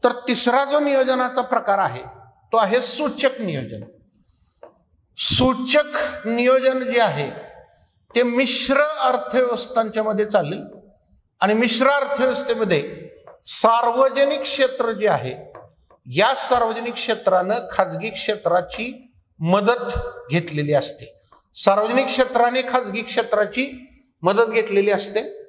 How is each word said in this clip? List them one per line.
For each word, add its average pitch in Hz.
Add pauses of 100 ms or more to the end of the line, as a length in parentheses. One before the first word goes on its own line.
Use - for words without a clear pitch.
तर 247 (160)
तिसरा 254
जो 285
नियोजनाचा 262
प्रकार 220
आहे 131 (500)
तो 220
आहे 226
सूचक 262
नियोजन. 131 (1400)
सूचक -
नियोजन 254
जे 240
आहे 147 (880)
ते 233
मिश्र 254 (200)
अर्थव्यवस्थांच्या 240
मध्ये 214
चालेल 190 (760)
आणि 202
मिश्र 233
अर्थव्यवस्थेमध्ये 240 (680)
सार्वजनिक 240
क्षेत्र 254
जे 208
आहे 127 (720)
या 190
सार्वजनिक 233
क्षेत्रानं 202
खाजगी 185
क्षेत्राची 208 (500)
मदत 202 (440)
घेतलेली 151
असते. - (500)
सार्वजनिक 214
क्षेत्राने 247
खाजगी 233
क्षेत्राची 226 (520)
मदत 202
घेतलेली 208
असते 202 (240)